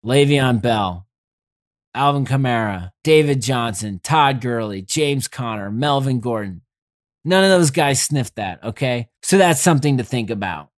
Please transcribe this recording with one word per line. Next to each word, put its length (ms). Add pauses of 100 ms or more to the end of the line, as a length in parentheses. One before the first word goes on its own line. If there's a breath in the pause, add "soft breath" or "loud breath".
Le'Veon 580
Bell, 440 (880)
Alvin 300
Kamara, 640 (140)
David 380
Johnson, 600
Todd 380
Gurley, 420
James 460
Conner, 420
Melvin 500
Gordon. 420 (640)
None 200
of 60
those 200
guys 300
sniffed 360
that, 280
okay? 460 (120)
So 140
that's 240
something 380
to 60
think 260
about. 480